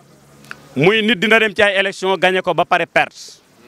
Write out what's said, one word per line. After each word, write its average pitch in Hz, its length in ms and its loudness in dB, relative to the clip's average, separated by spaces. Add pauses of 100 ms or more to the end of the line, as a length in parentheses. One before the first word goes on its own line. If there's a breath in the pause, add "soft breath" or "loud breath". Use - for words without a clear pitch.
(760)
Muy 196 260 2
nit 214 140 0
dina 214 240 2
dem 214 160 0
ci 214 60 -2
ay 202 180 2
élection, 190 380 -2
gagné 185 240 0
ko 180 120 -4
ba 170 120 -2
pare 170 200 -2
perte. - 540 -6 (280)